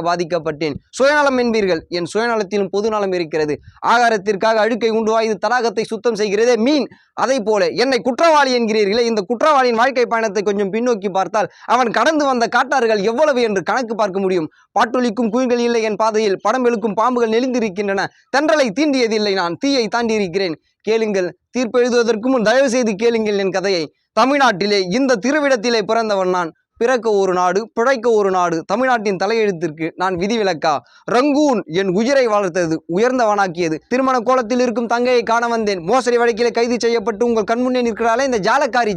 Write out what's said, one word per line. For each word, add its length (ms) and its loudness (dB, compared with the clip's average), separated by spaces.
பாதிக்கப்பட்டேன். 680 -4
சுயநலம் 440 2
என்பீர்கள், 400 0
என் 140 -4
சுயநலத்திலும் 640 -2
பொதுநலம் 420 -2
இருக்கிறது. 380 -2
ஆகாரத்திற்காக 720 2
அழுக்கை 360 0
உண்டு 140 0
வாய்ந்து 320 0
தடாகத்தை 400 -2
சுத்தம் 360 -4
செய்கிறதே 340 2
மீன், 200 2
அதை 140 0
போல 200 2
என்னை 240 0
குற்றவாளி 520 4
என்கிறீர்களே. 520 0
இந்த 200 0
குற்றவாளியின் 500 2
வாழ்க்கை 260 2
பயணத்தை 420 -2
கொஞ்சம் 260 -2
பின்னோக்கி 440 -2
பார்த்தால், 320 -2
அவன் 240 2
கடந்து 320 2
வந்த 260 0
காட்டாறுகள் 480 2
எவ்வளவு 440 2
என்று 220 -2
கணக்கு 300 -2
பார்க்க 240 0
முடியும். 240 0
பாட்டொலிக்கும் 580 0
குயில்கள் 320 2
இல்லை 240 0
என் 120 -4
பாதையில், 440 0
படம் 200 0
வெளுக்கும் 340 0
பாம்புகள் 360 0
நெளிந்திருக்கின்றன. 720 -2
தென்றலை 360 2
தீண்டியதில்லை 720 0
நான், 220 -4
தீயை 220 0
தாண்டியிருக்கிறேன். 640 -2
கேளுங்கள், 440 0
தீர்ப்பு 320 -2
எழுதுவதற்கு 480 0
முன் 200 2
தயவு 200 4
செய்து 240 0
கேளுங்கள் 400 0
என் 140 -2
கதையை. 260 -2
தமிழ்நாட்டிலே 680 2
இந்த 280 2
திருவிடத்திலே 640 0
பிறந்தவன் 500 0
நான். 160 -2
பிறக்க 340 0
ஒரு 200 2
நாடு, 260 2
பிழைக்க 380 0
ஒரு 220 2
நாடு. 220 2
தமிழ்நாட்டின் 500 0
தலையெழுத்திற்கு 640 -2
நான் 180 -2
விதிவிலக்கா? 540 -2
ரங்கூன் 520 2
என் 180 0
உயிரை 340 2
வளர்த்தது, 440 0
உயர்ந்தவனாக்கியது. 800 0
திருமண 280 2
கோலத்தில் 440 0
இருக்கும் 280 -2
தங்கையை 300 2
காண 260 0
வந்தேன். 420 -2
மோசடி 320 2
வழக்கிலே 360 0
கைது 200 0
செய்யப்பட்டு 500 0
உங்கள் 220 0
கண்முன்னே 360 0
நிற்கிறாளே 440 0
இந்த 180 0
ஜாலக்காரி 480 0